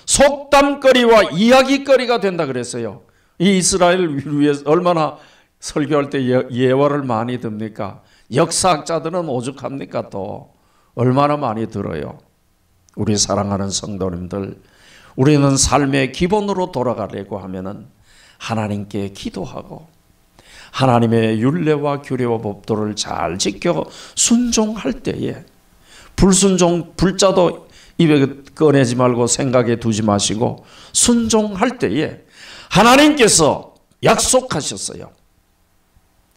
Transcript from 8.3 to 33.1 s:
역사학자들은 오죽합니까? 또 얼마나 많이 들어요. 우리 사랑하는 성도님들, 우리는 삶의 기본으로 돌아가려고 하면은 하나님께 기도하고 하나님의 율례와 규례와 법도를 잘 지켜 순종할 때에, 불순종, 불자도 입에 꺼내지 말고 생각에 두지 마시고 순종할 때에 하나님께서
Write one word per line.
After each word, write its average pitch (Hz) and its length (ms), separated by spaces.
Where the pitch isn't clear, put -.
역사학자들은 165 960
오죽합니까? 127 800
또 98 440
얼마나 139 420
많이 113 300
들어요. 98 500
우리 104 220
사랑하는 98 520
성도님들, 95 880
우리는 139 420
삶의 135 540
기본으로 185 600
돌아가려고 104 680
하면은 95 500
하나님께 104 720
기도하고 160 800
하나님의 113 680
율례와 143 640
규례와 123 380
법도를 107 580
잘 - 400
지켜 175 480
순종할 233 760
때에, - 540
불순종, 185 800
불자도 185 720
입에 147 460
꺼내지 139 420
말고 123 300
생각에 120 500
두지 110 260
마시고 107 640
순종할 226 840
때에 120 420
하나님께서 220 1040